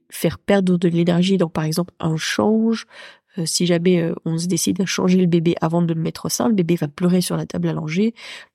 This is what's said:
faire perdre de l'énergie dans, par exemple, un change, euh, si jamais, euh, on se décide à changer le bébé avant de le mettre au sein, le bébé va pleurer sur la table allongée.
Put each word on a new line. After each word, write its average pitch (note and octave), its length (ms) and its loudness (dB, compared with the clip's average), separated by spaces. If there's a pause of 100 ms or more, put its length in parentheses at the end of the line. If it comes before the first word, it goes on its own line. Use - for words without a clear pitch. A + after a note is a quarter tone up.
faire - 300 -4
perdre F#3 380 2
de F3 100 2
l'énergie F3 500 2
dans, E3 120 0
par D#3 160 -4
exemple, E3+ 340 -4
un D#3+ 160 -2
change, A3 720 0 (500)
euh, E3 80 -2
si - 200 -2
jamais, F3 360 2
euh, E3 120 -2 (120)
on E3 120 -2
se F3 100 -4
décide F#3 340 0
à F3+ 40 -2
changer F#3 320 2
le F#3 80 4
bébé E3+ 360 2
avant E3 200 0
de E3 120 0
le D#3+ 60 -4
mettre D#3+ 260 -6
au - 40 -4
sein, - 180 -2
le A#3 60 2
bébé F3 220 2
va D#3 120 -2
pleurer F3+ 340 0
sur E3+ 160 -2
la D#3 80 -4
table F3 220 -4
allongée. D#3+ 460 -2 (420)